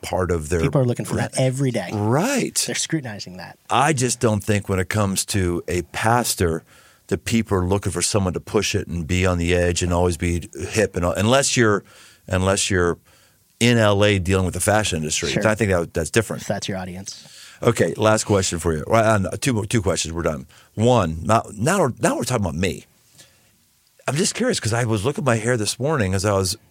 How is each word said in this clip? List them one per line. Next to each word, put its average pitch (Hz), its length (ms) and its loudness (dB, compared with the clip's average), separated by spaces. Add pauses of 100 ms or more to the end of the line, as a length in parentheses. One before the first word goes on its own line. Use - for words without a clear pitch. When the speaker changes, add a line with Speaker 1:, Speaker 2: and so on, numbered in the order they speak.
Speaker 1:
part 90 280 -2
of 78 200 -2
their 87 100 2
Speaker 2:
People 135 220 2
are - 20 0
looking 117 220 -2
for 110 100 -4
that - 160 -4
Speaker 1:
brand. 131 140 0
Speaker 2:
every 131 240 0
day. 101 240 -4
Speaker 1:
Right. 147 720 0
Speaker 2:
They're 120 100 -4
scrutinizing 104 640 -6
that. - 200 -18 (120)
Speaker 1:
I 135 240 2
just 120 260 -2
don't 107 240 0
think 101 240 -2
when 98 100 0
it 92 120 -2
comes 98 360 0
to 87 400 0
a 87 160 -2 (100)
pastor 104 720 0 (460)
that 98 160 -4
people 110 320 0
are 90 100 0
looking 98 240 -2
for 85 120 -4
someone 95 320 0
to 82 60 -6
push - 340 -2
it 101 120 -4
and 82 200 -6
be 90 180 2
on 90 140 2
the 85 160 2
edge 87 280 2
and 90 100 0
always 87 240 2
be 85 320 -2 (200)
hip 98 260 0
and 85 100 -2
all, 87 80 2
unless 117 440 2
you're, 107 280 2 (440)
unless 95 420 0
you're 87 280 2 (600)
in 120 200 4
L 104 260 4
A 104 140 4
dealing 92 260 2
with 87 100 -2
the 87 60 -8
fashion 101 380 2
industry. 78 340 -4
Speaker 2:
Sure. 107 160 2
Speaker 1:
I 107 60 2
think 101 160 0
that, 85 240 0
that's 82 160 -2
different. - 320 -2
Speaker 2:
If - 60 -10
that's 98 200 -6
your 101 80 -6
audience. 92 500 -12 (360)
Speaker 1:
Okay, 107 340 2
last 110 280 2
question 95 340 0
for 80 160 0
you. 76 120 -4
Well, 113 160 4 (120)
uh, - 40 4
no, 95 120 -2 (100)
two, 113 240 0
two 117 160 0
questions. 80 320 -2
We're 82 100 -4
done. 76 240 -2 (280)
One, 101 480 2
now, 110 220 2 (100)
now, 147 360 0 (100)
now 254 160 0
we're 294 80 -4
talking 113 200 -2
about 80 100 -4
me. 87 300 -2 (1200)
I'm 120 60 -2
just 180 220 0
curious 233 240 0
'cause 107 120 -2
I 117 120 2
was 107 200 0
looking 147 180 -2
at 143 40 -2
my 117 100 4
hair 117 200 0
this 107 240 -4
morning 120 340 0
as 95 100 0
I 107 80 2
was 98 240 0 (140)